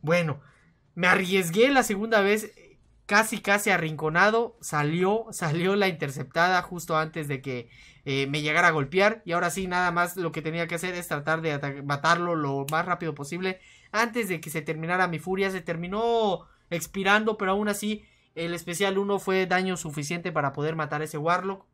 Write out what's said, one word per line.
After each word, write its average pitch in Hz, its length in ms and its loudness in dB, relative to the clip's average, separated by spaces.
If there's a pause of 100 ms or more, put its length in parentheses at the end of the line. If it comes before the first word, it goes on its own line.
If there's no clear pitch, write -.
Bueno, 165 400 0 (540)
me 180 120 2
arriesgué 190 640 4
la 262 140 6
segunda 214 380 2
vez, 208 320 0 (520)
casi, 214 340 4
casi 202 300 2
arrinconado, 175 920 2
salió, 180 720 0
salió 175 440 0
la 202 120 4
interceptada 160 760 0
justo 170 340 -4
antes 156 300 -4
de 139 140 -4
que, 123 280 -8 (360)
eh, 139 220 0
me 151 140 -2
llegara 156 260 4
a 165 40 8
golpear. 180 540 2
Y 170 60 -4
ahora 175 180 2
sí, 185 180 -4
nada 180 240 0
más 175 240 0
lo 170 160 -2
que 165 100 -6
tenía 160 260 -2
que 170 80 -4
hacer 180 180 -4
es 175 140 -8
tratar 160 340 -2
de 156 120 -2
ata-, 143 300 -6
matarlo 170 520 0
lo 139 360 -2
más 165 140 0
rápido 170 300 -4
posible 180 440 -6 (320)
antes 226 380 0
de 165 100 -2
que 165 120 -10
se 160 100 -4
terminara 165 460 -2
mi 160 120 -6
furia. 190 300 -2
Se 185 120 -6
terminó 208 840 0 (240)
expirando, 202 680 0
pero 190 140 0
aún 208 160 0
así 208 380 -4 (300)
el 165 180 -4
especial 180 440 -2
uno 202 200 0
fue 190 300 0
daño 185 280 0
suficiente 165 560 -6
para 143 220 0
poder 151 220 -2
matar 151 260 -4
a 156 40 -4
ese 156 120 -10
Warlock. 180 560 -2